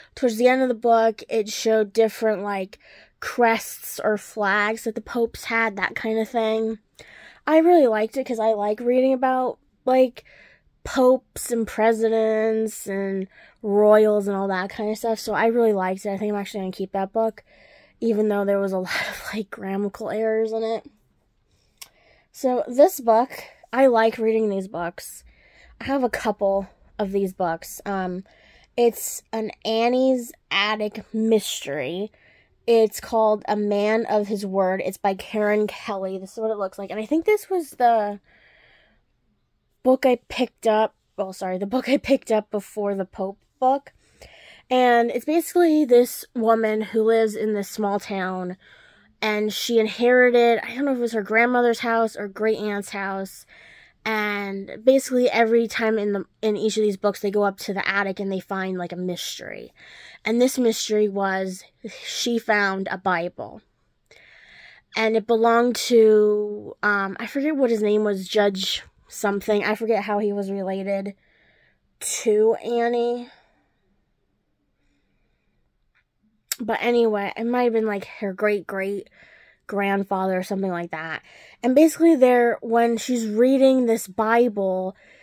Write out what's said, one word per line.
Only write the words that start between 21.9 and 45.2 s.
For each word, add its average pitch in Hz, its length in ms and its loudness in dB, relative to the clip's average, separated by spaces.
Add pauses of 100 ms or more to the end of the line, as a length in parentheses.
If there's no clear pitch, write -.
So 254 340 -2
this 277 320 4
book, 233 460 0 (260)
I 262 160 4
like 226 300 2
reading 220 320 0
these 196 180 -4
books. 175 560 -10 (560)
I - 60 -14
have 269 180 -2
a 240 60 2
couple 196 580 -2 (320)
of 196 140 -4
these 196 180 0
books. 170 540 -6
Um, 185 400 -6 (500)
it's - 560 -2
an 220 200 -6 (120)
Annie's 240 720 0 (180)
Attic 208 600 -2
mystery. 202 1000 -2 (540)
It's 226 360 2
called 214 460 2
A 208 100 -2
Man 208 480 0
of 208 220 0
His 202 180 -4
Word. 190 380 0
It's - 140 -6
by 196 180 0
Karen 214 520 -2
Kelly. 190 500 -8
This 190 160 -14
is - 40 -18
what 220 120 -2
it 220 80 -4
looks 196 220 -6
like. 196 120 -10
And 202 80 -8
I 214 60 -6
think 320 200 0
this 427 240 0
was 349 220 -4
the 214 500 2 (1600)
book 254 220 4
I 247 140 2 (100)
picked - 360 -4
up. 220 300 2 (220)
Well, 190 160 -6
sorry, 185 240 -6
the 202 100 -4
book 247 220 -2
I 269 80 4
picked 269 340 0
up 214 180 0
before 202 460 -6
the 196 80 -4
Pope 196 340 -10 (220)
book. 269 320 0 (800)
And 240 420 4
it's 247 140 -6